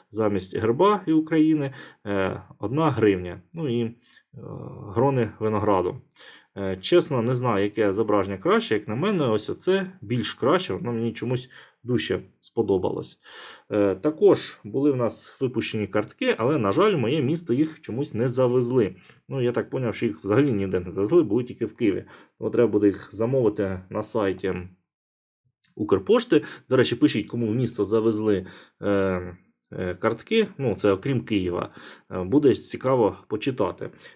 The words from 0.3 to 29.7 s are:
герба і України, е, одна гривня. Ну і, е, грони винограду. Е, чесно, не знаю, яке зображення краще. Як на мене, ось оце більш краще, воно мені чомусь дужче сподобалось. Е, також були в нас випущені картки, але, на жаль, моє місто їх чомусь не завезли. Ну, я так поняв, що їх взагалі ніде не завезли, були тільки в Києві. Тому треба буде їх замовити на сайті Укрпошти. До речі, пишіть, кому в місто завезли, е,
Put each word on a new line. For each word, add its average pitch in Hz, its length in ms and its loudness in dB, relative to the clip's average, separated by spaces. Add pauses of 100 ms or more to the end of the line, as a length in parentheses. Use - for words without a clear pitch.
герба 165 500 2
і 165 60 0
України, 156 640 2 (320)
е, 95 360 -2 (160)
одна 139 320 0
гривня. 92 500 2 (140)
Ну 135 260 -2
і, 117 40 0
е, 113 100 -6 (1000)
грони 123 440 2
винограду. 101 600 0 (580)
Е, 95 220 -4
чесно, 160 420 2
не 123 120 0
знаю, 120 300 2
яке 104 280 2
зображення 101 460 0
краще. 214 360 0
Як - 140 -2
на 107 60 -4
мене, 170 300 0
ось 110 260 0
оце 185 400 -2 (100)
більш 110 340 -4
краще, 165 400 0
воно 113 180 -6
мені 113 200 -2
чомусь 123 380 -6 (320)
дужче 110 380 -2 (180)
сподобалось. 98 800 -2 (520)
Е, 101 240 2
також 156 720 2
були 135 260 0
в 131 60 0
нас - 440 -4
випущені 113 460 -2
картки, - 520 -2
але, 135 200 2
на 98 140 2
жаль, 190 240 4
моє 135 260 0
місто 135 320 -2
їх 156 260 -2
чомусь 120 340 -8
не 117 140 0
завезли. 123 680 2 (320)
Ну, 135 140 -4
я 120 100 2
так 117 180 -2
поняв, 127 240 -2
що 120 120 -2
їх 104 180 -6
взагалі 123 280 2
ніде 95 280 0
не 90 120 -8
завезли, 110 300 2
були 117 220 0
тільки 117 220 -6
в - 100 -14
Києві. 101 280 0 (340)
Тому 113 120 -4
треба 113 220 4
буде 104 140 4
їх 95 260 0
замовити 107 680 0 (100)
на 104 120 -4
сайті 98 520 -2 (1200)
Укрпошти. 151 680 2 (240)
До 127 80 2
речі, 131 200 2
пишіть, 127 340 0
кому 120 160 -4
в 107 80 -2
місто 117 300 -2
завезли, 107 640 0 (360)
е, 95 540 -2 (360)